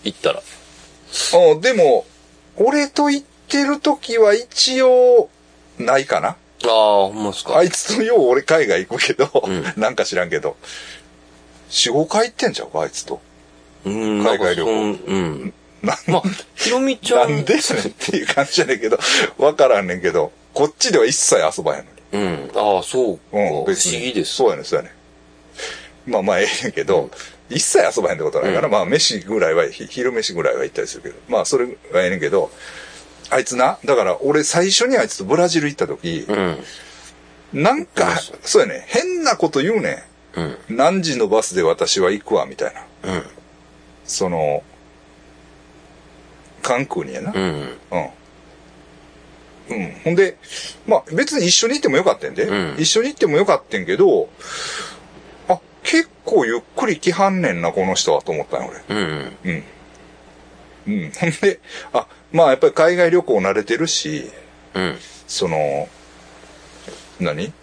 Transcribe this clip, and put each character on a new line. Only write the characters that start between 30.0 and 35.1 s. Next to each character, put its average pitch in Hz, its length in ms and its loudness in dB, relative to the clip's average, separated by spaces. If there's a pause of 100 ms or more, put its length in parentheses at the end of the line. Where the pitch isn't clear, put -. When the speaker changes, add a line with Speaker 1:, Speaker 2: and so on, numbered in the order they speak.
Speaker 2:
飯 110 220 -4
ぐ 85 100 -4
ら 67 80 2
い 60 40 -2
は 65 80 -4
行 67 80 -6
っ - 40 -14
た 58 60 -4
り - 60 -6
す - 100 -12
る - 60 -20
け 69 60 -12
ど、 - 60 -18 (120)
ま 113 140 0
あ、 - 40 -2
そ 139 120 0
れ 123 80 0
は 123 60 -10 (320)
え 90 40 0
え - 20 0
ね 95 80 -4
ん - 20 -8
け 76 100 -4
ど、 95 220 0 (800)
あ 127 100 2
い 123 60 -2
つ 127 100 -8
な、 127 300 0
だ 139 100 2
か 113 80 2
ら 90 180 0
俺 147 220 0
最 175 280 0
初 233 180 2
に 262 80 2
あ 123 60 2
い 107 40 -2
つ - 100 -10